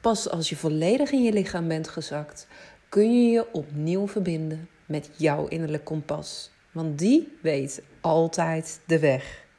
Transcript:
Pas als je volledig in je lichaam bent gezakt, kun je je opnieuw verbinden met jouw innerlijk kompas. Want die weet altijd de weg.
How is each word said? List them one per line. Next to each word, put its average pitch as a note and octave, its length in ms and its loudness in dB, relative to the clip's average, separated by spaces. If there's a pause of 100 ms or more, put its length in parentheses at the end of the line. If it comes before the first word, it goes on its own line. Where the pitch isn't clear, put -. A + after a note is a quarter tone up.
Pas A3 300 0
als E3 180 -4
je D#3 80 -6
volledig E3+ 540 0
in C4+ 120 2
je A#3 100 4
lichaam F3+ 360 0
bent D#3+ 200 -4
gezakt, - 600 -10 (400)
kun A#3 340 4
je A#3 80 6
je A3+ 220 0
opnieuw D#3 560 -2
verbinden E3 600 -4 (180)
met D3+ 300 -6
jouw D3+ 300 0
innerlijk D#3 380 -4
kompas. - 680 -8 (220)
Want D#3+ 260 -4
die C4+ 440 2
weet C#3 400 -2 (180)
altijd E3 880 0
de E3 120 2
weg. C3+ 460 0 (140)